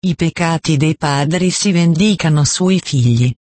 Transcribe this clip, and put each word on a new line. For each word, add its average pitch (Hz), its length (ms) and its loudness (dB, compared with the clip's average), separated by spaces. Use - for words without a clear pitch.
I 185 120 -2
peccati 165 640 -2
dei 156 200 0
padri 156 520 -2
si 196 220 -2
vendicano 170 720 2
sui 185 360 0
figli. 120 540 0